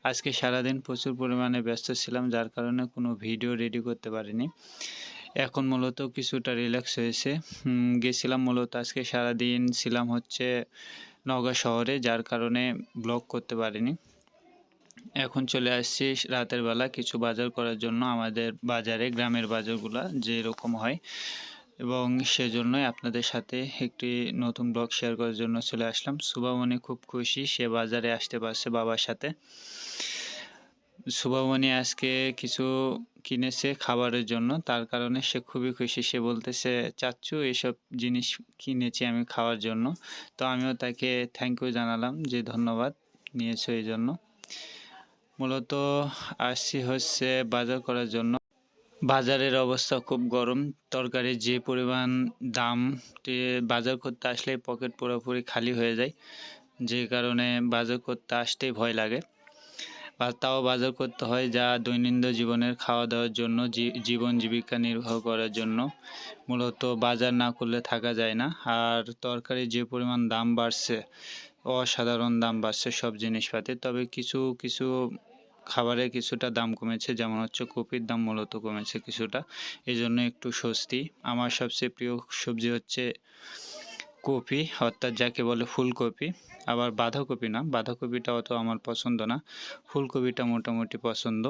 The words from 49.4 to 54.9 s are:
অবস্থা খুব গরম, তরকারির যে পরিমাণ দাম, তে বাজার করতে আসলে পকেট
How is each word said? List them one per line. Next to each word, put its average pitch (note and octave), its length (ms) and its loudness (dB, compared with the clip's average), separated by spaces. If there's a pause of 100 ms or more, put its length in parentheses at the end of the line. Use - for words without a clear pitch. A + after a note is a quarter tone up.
অবস্থা B2+ 440 4
খুব A#2+ 280 0
গরম, B2 440 2 (200)
তরকারির B2+ 460 0
যে A#2+ 220 2
পরিমাণ B2+ 680 2 (160)
দাম, B2 560 2 (240)
তে B2+ 400 0
বাজার A#2+ 340 2
করতে B2+ 300 -4
আসলে B2 300 0
পকেট B2 400 -4